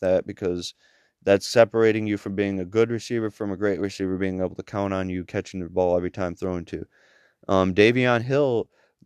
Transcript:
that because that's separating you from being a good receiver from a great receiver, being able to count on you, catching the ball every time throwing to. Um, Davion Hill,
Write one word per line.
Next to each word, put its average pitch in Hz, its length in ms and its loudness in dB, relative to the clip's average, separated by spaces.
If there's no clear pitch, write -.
that 92 220 2
because 87 500 -6
that's 98 260 2
separating 110 580 4
you 104 120 -2
from 101 160 -8
being 98 260 0
a 90 60 -6
good 110 240 0
receiver 113 400 -4
from 101 200 -8
a 95 60 -6
great 98 240 0
receiver, 95 380 -4
being 92 220 -2
able 92 140 -4
to - 80 -12
count 101 300 -4
on 95 160 -4
you, 92 160 -6
catching 95 340 -8
the 87 120 -8
ball 90 260 2
every 90 140 -2
time 90 240 -6
throwing 90 320 -6
to. - 180 -10
Um, 95 240 4
Davion 120 480 4
Hill, 127 480 0